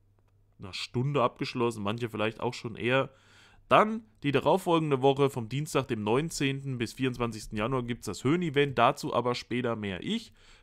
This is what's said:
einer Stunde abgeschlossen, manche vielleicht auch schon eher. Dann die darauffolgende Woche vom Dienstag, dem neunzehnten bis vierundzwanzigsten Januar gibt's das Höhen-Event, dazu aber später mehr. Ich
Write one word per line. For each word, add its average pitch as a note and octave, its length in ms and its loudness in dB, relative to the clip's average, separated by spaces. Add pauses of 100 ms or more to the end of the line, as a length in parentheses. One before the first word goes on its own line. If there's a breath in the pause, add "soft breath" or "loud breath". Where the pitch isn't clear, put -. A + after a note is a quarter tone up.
(600)
einer F#2 140 -12
Stunde C3 500 0
abgeschlossen, A#2+ 580 -2
manche A2+ 260 -2
vielleicht A2 320 -2
auch A#2+ 140 -2
schon - 220 -10
eher. B2+ 340 0 (580 soft breath)
Dann G#3+ 360 4 (180)
die C#3+ 100 0
darauffolgende D#3 720 2
Woche C#3 300 4
vom A2+ 180 -8
Dienstag, C#3 380 -2
dem A2 160 -4
neunzehnten C#3 760 0
bis A2+ 160 -4
vierundzwanzigsten A#2 640 -4
Januar B2+ 240 0
gibt's A#2+ 240 -8
das G2 180 -8
Höhen-Event, C#3+ 540 2
dazu A#2 340 4
aber B2 220 0
später A#2+ 420 -2
mehr. G2+ 280 -6
Ich G#3+ 300 -6 (300 soft breath)